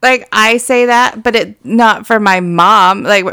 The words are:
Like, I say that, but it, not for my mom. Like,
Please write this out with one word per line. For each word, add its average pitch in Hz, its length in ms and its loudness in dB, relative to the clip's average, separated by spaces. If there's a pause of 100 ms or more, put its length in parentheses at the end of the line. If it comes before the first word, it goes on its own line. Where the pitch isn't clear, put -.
Like, 254 300 -2
I 220 260 2
say 247 280 0
that, 240 360 0
but 240 120 -2
it, 208 300 -6
not 220 420 0
for 220 140 0
my 190 200 0
mom. 185 600 2
Like, 190 300 0